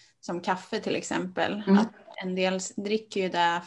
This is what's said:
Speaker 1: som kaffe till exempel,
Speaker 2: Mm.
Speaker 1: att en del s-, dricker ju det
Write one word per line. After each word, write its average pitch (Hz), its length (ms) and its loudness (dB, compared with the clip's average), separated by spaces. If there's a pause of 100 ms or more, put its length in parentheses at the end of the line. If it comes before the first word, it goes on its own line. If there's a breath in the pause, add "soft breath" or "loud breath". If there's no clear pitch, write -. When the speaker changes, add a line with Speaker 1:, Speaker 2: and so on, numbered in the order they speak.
(200 soft breath)
Speaker 1:
som 175 200 -6
kaffe 196 400 -2
till 180 160 -2
exempel, 180 720 -2
Speaker 2:
Mm. 196 120 8
Speaker 1:
att 220 100 2 (280)
en 185 180 -6
del 185 220 2
s-, - 200 -8
dricker 208 440 -2
ju 185 80 0
det 175 380 2